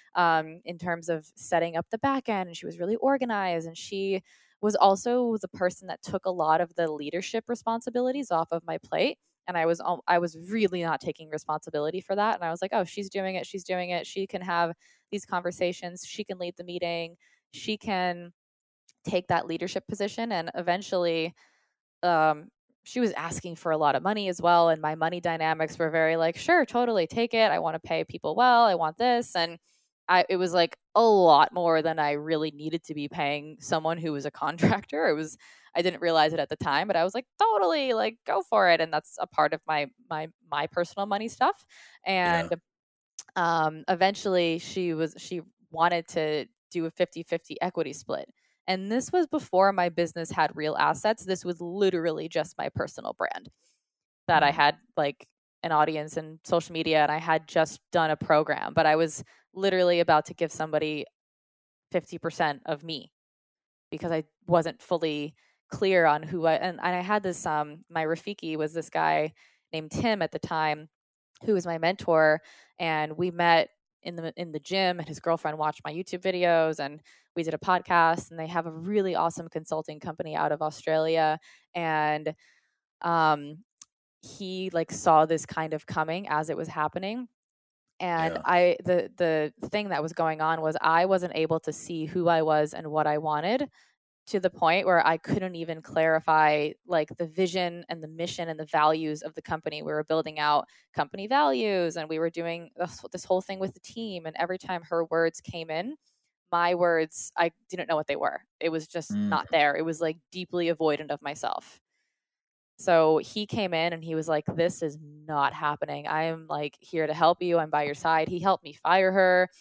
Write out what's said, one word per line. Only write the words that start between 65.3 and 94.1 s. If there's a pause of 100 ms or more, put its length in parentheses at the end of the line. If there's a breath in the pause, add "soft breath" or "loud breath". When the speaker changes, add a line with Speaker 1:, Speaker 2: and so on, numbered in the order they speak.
Speaker 1:
clear
on
who
I,
and,
and
I
had
this,
um,
my
Rafiki
was
this
guy (380)
named
Tim
at
the
time, (560)
who
was
my
mentor, (360 soft breath)
and
we
met (320)
in
the,
in
the
gym,
and
his
girlfriend
watched
my
YouTube
videos,
and (340 soft breath)
we
did
a
podcast,
and
they
have
a
really
awesome
consulting
company
out
of
Australia, (360 soft breath)
and, (680)
um, (580)
he,
like,
saw
this
kind
of
coming
as
it
was
happening, (720)
and
Speaker 2:
Yeah.
Speaker 1:
I,
the,
the
thing
that
was
going
on
was
I
wasn't
able
to
see
who
I
was
and
what
I
wanted, (600)